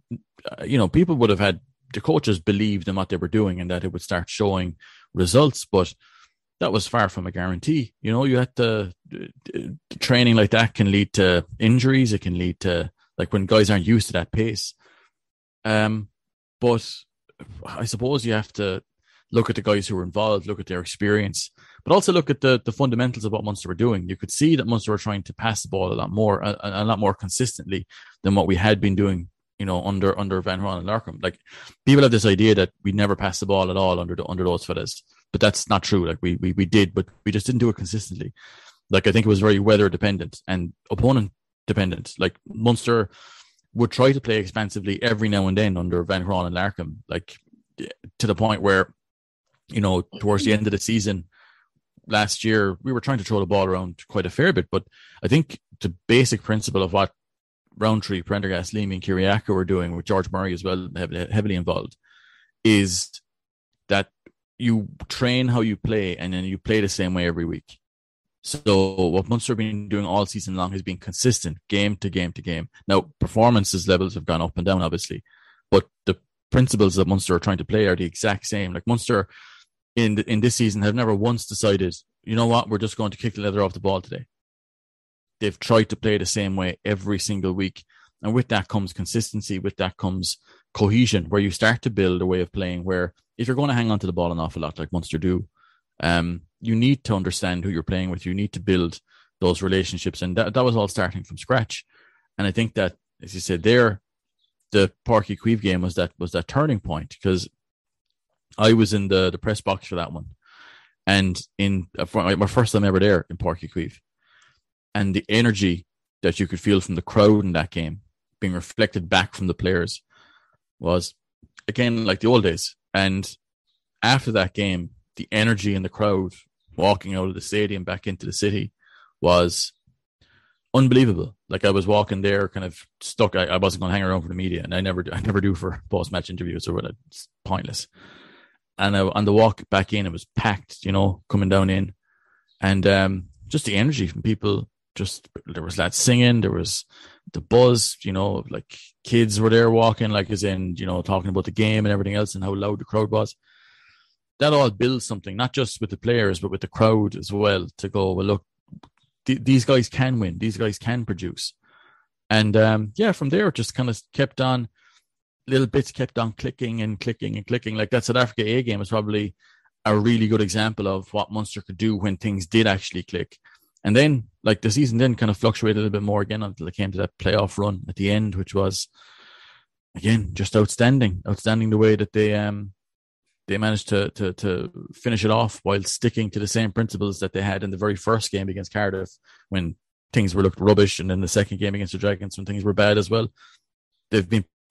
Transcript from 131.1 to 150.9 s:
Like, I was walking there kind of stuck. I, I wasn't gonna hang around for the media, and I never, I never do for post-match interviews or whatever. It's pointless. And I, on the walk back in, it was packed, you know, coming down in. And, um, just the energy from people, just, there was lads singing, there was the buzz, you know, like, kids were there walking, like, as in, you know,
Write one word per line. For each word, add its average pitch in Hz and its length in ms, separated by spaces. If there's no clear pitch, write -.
Like, 95 160
I 101 60
was 95 160
walking 104 340
there 101 260
kind 92 180
of 87 140
stuck. - 340
I, 92 100
I 82 120
wasn't 92 240
gonna 92 120
hang 98 100
around 92 180
for 80 60
the 90 60
media, 90 300
and 87 100
I 92 80
never, 90 300
I 90 80
never 101 220
do 98 140
for 90 340
post-match 87 400
interviews 87 380
or 85 60
whatever. - 220
It's - 200
pointless. - 440
And 101 180
I, 98 60
on 101 220
the 101 100
walk 110 360
back 98 240
in, 101 120
it 87 60
was 85 240
packed, - 480
you 98 80
know, 98 380
coming 98 180
down 95 220
in. 95 240
And, 98 280
um, 95 420
just - 180
the 101 100
energy 120 320
from 92 140
people, 107 480
just, - 340
there 82 180
was 85 140
lads 85 200
singing, 123 440
there 98 100
was - 340
the - 100
buzz, 123 640
you 101 80
know, 95 380
like, - 280
kids 110 340
were 110 100
there 117 220
walking, 113 380
like, 101 200
as 101 140
in, 95 320
you 98 100
know, 90 160